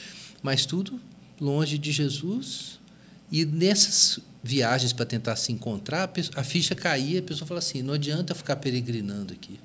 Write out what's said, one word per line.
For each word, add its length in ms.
mas 220
tudo 340
longe 380
de 140
Jesus. 880
E 120
nessas 760
viagens 500
pra 120
tentar 300
se 160
encontrar, 520
a 40
pe-, 280
a 80
ficha 320
caía, 440
a 40
pessoa 240
fala 120
assim, 220
"Não 140
adianta 360
eu 60
ficar 200
peregrinando 760
aqui, 320